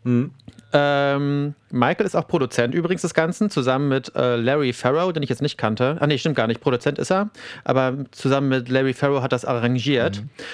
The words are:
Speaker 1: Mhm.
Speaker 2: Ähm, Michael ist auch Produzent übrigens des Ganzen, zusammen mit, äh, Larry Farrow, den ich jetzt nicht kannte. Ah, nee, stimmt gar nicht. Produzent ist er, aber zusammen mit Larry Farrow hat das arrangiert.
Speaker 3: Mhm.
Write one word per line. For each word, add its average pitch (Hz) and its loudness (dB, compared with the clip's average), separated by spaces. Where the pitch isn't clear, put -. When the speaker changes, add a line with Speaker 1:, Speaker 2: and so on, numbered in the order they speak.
Speaker 1:
Mhm. 123 2
Speaker 2:
Ähm, 143 2
Michael 135 2
ist 165 -4
auch 170 0
Produzent 127 0
übrigens 170 -2
des 170 -4
Ganzen, 175 0
zusammen 135 0
mit, 131 -2
äh, 123 2
Larry 131 2
Farrow, 156 0
den 156 -4
ich 131 -6
jetzt 123 -2
nicht - -4
kannte. 123 0
Ah, 147 2
nee, 147 2
stimmt 143 -2
gar 113 2
nicht. 113 -2
Produzent 143 0
ist 139 -2
er, 202 0
aber 131 2
zusammen 139 0
mit 127 0
Larry 131 2
Farrow 139 2
hat 127 0
das 123 -2
arrangiert. 120 0
Speaker 3:
Mhm. 143 -14